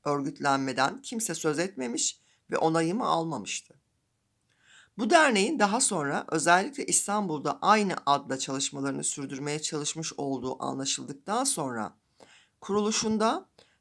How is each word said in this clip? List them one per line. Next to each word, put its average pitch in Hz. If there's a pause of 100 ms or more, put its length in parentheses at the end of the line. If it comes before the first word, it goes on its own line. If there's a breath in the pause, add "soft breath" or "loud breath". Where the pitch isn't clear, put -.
örgütlenmeden 139
kimse 220
söz 151
etmemiş 175 (300 soft breath)
ve -
onayımı 165
almamıştı. 160 (1200 soft breath)
Bu 220
derneğin 277
daha 208
sonra 160
özellikle 175
İstanbul'da 170
aynı 196 (100)
adla 135
çalışmalarını 139
sürdürmeye 143
çalışmış 156
olduğu 131
anlaşıldıktan 135
sonra 127 (640 soft breath)
kuruluşunda 220 (320 soft breath)